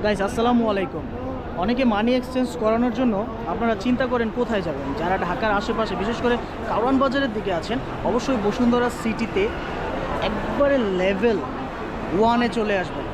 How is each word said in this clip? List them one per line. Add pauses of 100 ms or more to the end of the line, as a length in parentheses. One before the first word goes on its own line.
গাইস,
আসসালামু
আলাইকুম। (600)
অনেকে (100)
মানি
এক্সচেঞ্জ (120)
করানোর
জন্য (360)
আপনারা
চিন্তা
করেন
কোথায়
যাবেন। (120)
যারা (120)
ঢাকার
আশেপাশে,
বিশেষ
করে (340)
কারওয়ান
বাজারের
দিকে
আছেন, (320)
অবশ্যই
বসুন্ধরা (140)
সিটিতে (840)
একবারে (240)
লেভেল (760)
ওয়ানে (100)
চলে
আসবেন।